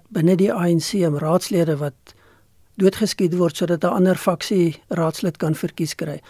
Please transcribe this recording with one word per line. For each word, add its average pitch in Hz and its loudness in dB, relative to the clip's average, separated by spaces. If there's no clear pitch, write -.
binne 175 4
die 190 2
A 175 0
N 170 4
C, - -4
raadslede 165 0
wat 143 -6
doodgeskiet 190 0
word 175 0
sodat 170 -2
'n 180 0
ander 180 2
faksie 175 0
raadslid 165 -2
kan 156 0
verkies 165 -6
kry, - -8